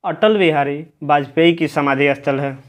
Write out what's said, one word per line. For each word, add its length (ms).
अटल 340
बिहारी 460
वाजपेयी 500
की 160
समाधि 440
स्थल 260
है। 180